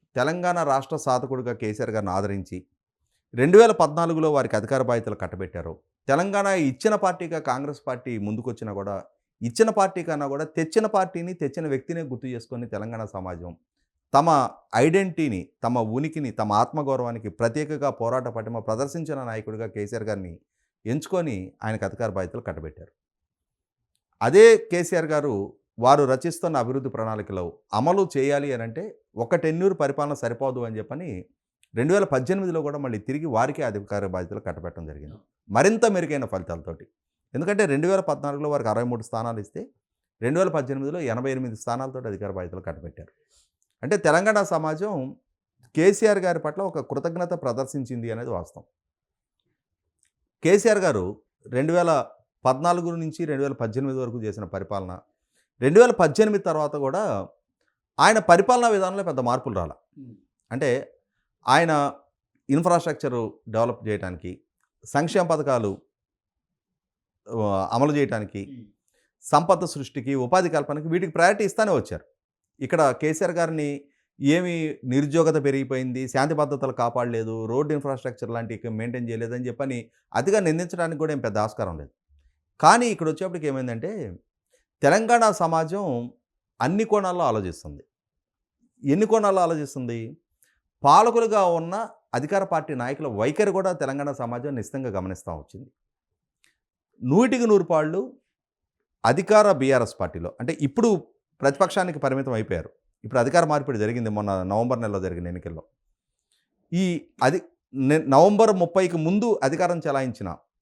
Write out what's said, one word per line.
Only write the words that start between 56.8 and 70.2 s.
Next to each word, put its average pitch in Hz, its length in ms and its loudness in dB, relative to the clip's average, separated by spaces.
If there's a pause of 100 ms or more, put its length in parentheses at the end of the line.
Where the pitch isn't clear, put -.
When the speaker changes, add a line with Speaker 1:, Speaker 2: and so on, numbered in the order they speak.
Speaker 1:
ఆయన 208 200 6
పరిపాలనా 233 500 6
విధానంలో 190 340 0
పెద్ద 147 160 -4
మార్పులు 123 360 -2
రాల. 82 160 -4 (280)
Speaker 2:
Hmm. 123 140 -20 (380)
Speaker 1:
అంటే 135 420 -2 (540)
ఆయన 147 460 4 (560)
ఇన్‌ఫ్రాస్ట్రక్చర్ 147 1040 0
డెవలప్ 110 360 -2
చేయడానికి, 90 540 -8 (440)
సంక్షేమ 165 420 0
పథకాలు, 131 540 0 (1500)
ఆ, 104 420 0
అమలు 135 200 2
చేయడానికి, 123 500 -2 (100)
Speaker 2:
Hmm. 127 140 -18 (560)
Speaker 1:
సంపద 170 440 2
సృష్టికి, 139 500 -6
ఉపాధి 165 340 2